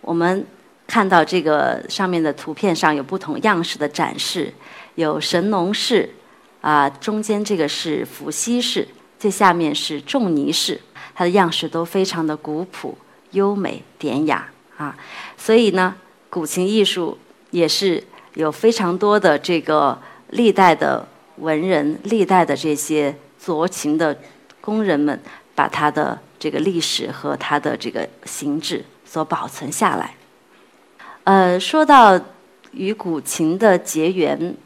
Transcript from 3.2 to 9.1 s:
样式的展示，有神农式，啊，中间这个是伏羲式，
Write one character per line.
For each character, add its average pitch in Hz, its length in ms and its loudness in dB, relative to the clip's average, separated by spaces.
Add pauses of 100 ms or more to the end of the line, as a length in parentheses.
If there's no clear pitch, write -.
样 196 200 2
式 165 160 -6
的 147 100 -2
展 151 300 -4
示， - 340 -6 (440)
有 156 240 -2
神 180 300 0
农 190 220 0
式， - 380 0 (520)
啊， 143 260 2
中 214 340 -6
间 214 220 -2
这 208 120 -2
个 156 120 0
是 147 380 -4
伏 143 240 -12
羲 240 300 -2
式， - 280 -4 (300)